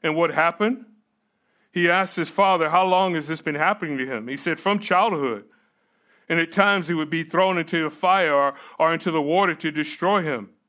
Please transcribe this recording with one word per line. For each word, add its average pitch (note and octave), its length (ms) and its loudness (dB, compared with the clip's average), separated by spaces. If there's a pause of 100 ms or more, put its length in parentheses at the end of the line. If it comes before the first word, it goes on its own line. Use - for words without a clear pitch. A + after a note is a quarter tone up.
And D#3 140 -2
what E3 160 2
happened? E3+ 540 -2 (880)
He F3 160 2
asked F#3 280 0
his D#3+ 120 -4
father, F#3 400 2
"How F#3 160 4
long F#3 300 2
has D3+ 140 -6
this D#3 100 -6
been D3+ 160 -6
happening D#3+ 420 -2
to C3 80 -4
him?" A#2+ 220 -8
He C3+ 80 -8
said, D#3 240 -4
"From G3+ 180 0
childhood." F3+ 680 0 (840)
And E3 100 0
at E3 140 -2
times G3 380 2
he F3 40 -2
would D#3 160 -4
be E3 140 -4
thrown F3+ 340 0
into E3 240 -2
the D#3 80 -2
fire F3+ 440 2
or, C#3 220 2 (220)
or D#3+ 160 2
into E3 160 -4
the D#3+ 120 0
water E3+ 340 2
to D#3+ 160 -6
destroy E3+ 500 -2
him. B2+ 280 -6 (200)